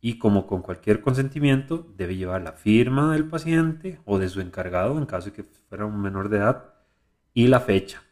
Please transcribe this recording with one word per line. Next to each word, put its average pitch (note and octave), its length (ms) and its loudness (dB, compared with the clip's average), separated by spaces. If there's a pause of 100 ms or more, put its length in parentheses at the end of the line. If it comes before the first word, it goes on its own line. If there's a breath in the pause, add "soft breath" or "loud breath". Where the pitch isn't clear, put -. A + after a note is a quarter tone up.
Y A#2 180 -6
como G2+ 280 2
con F2+ 160 -4
cualquier G#2 400 -2
consentimiento, C3+ 920 0
debe F#2 220 -6
llevar F#2 240 -4
la E2+ 120 -10
firma B2+ 600 2
del D#3 160 0
paciente D#3+ 760 -2
o G2+ 120 0
de F#2+ 120 0
su F#2+ 100 -8
encargado, F#2 560 -4
en D3+ 80 -2
caso F2+ 220 -8
de G2+ 80 -12
que G#2 80 -14
fuera - 420 -12
un G#2 160 -6
menor G2 300 -4
de G#2+ 80 2
edad, G#2+ 360 0 (600)
y A#2+ 140 6
la B2+ 120 6
fecha. - 520 0